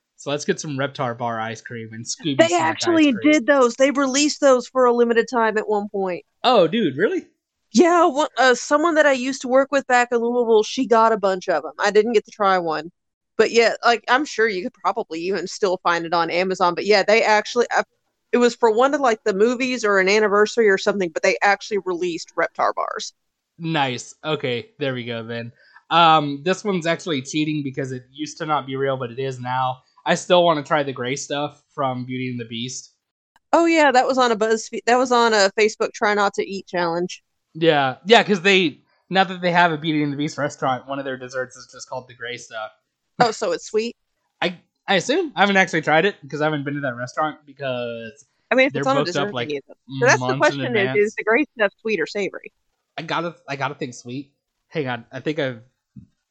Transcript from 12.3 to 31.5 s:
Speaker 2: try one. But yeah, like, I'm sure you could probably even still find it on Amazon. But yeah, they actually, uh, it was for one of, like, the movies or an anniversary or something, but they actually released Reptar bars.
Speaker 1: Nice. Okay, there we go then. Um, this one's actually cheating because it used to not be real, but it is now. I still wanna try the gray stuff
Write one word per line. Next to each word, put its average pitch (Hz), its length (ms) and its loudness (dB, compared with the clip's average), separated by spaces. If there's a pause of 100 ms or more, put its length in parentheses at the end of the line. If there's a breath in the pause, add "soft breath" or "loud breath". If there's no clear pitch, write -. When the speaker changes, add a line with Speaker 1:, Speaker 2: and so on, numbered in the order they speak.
Speaker 2:
try 196 260 2
one. 160 340 -4 (460)
But 220 140 4
yeah, 226 240 4 (100)
like, 233 240 2
I'm 269 160 2
sure 220 240 -2
you 180 140 -6
could 247 100 -8
probably 180 480 -6
even 180 260 -4
still 185 340 -2
find 170 240 0
it 165 80 -6
on 165 160 2
Amazon. 180 460 0
But 165 100 -6
yeah, 196 180 4
they 214 200 4
actually, 214 520 2
uh, 202 80 2 (480)
it 240 60 2
was 240 180 4
for 233 140 4
one 247 240 2
of, 294 60 0
like, 233 240 0
the 214 100 0
movies 240 520 0
or 202 140 2
an 185 100 2
anniversary 214 600 2
or 190 80 4
something, 196 320 -2
but - 140 -12
they 190 180 2
actually 202 440 2
released 175 500 -6
Reptar - 380 0
bars. - 400 -8 (440)
Speaker 1:
Nice. 147 560 -4 (120)
Okay, 127 540 -4
there 135 140 -2
we 120 120 -8
go 117 180 -8
then. 117 280 -10 (380 soft breath)
Um, 156 540 4
this 185 220 -2
one's 185 220 -2
actually 160 340 -4
cheating 151 420 -4
because 135 300 -8
it 127 180 -14
used 151 280 -14
to 160 60 -8
not 147 200 -2
be 135 100 -10
real, 135 220 -2
but 123 140 -8
it 120 80 -14
is 131 200 -6
now. 127 440 -6 (220 soft breath)
I 170 100 2
still 175 280 2
wanna 156 200 2
try 151 200 0
the 139 80 -6
gray 123 240 -6
stuff 143 480 -8 (100)